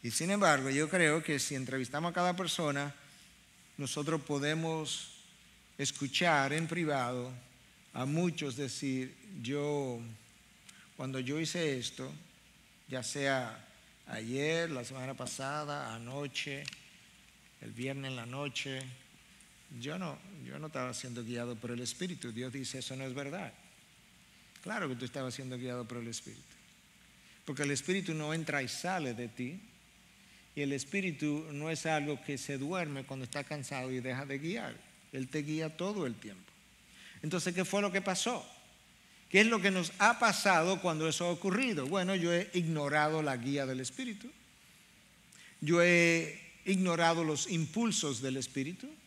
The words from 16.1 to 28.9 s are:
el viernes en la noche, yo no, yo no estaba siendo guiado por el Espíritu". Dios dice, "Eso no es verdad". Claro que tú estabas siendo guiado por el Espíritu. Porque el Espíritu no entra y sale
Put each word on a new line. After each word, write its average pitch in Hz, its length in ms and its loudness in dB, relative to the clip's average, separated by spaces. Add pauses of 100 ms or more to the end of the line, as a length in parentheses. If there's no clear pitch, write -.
el 113 80 -12
viernes 135 400 -6
en 127 60 -6
la 117 100 -8
noche, 135 560 -6 (1000)
yo 147 180 -6
no, 170 200 -6 (280)
yo 135 120 -10
no 156 80 -8
estaba 127 260 -4
siendo 120 320 -8
guiado 120 320 -4
por 117 140 -8
el 120 100 -4
Espíritu". 131 500 -6
Dios 120 220 -6
dice, 135 280 -8
"Eso 131 140 -8
no 135 100 -8
es 127 100 -6
verdad". 143 400 -8 (1080)
Claro 196 240 -4
que 127 100 -4
tú 123 100 -8
estabas 131 280 -6
siendo 131 220 -8
guiado 123 320 -6
por 120 80 -8
el 117 120 -6
Espíritu. - 340 -12 (1040)
Porque 143 160 -4
el 143 80 2
Espíritu 180 420 0
no 156 220 -2
entra 147 280 -2
y 123 60 -4
sale 170 460 -2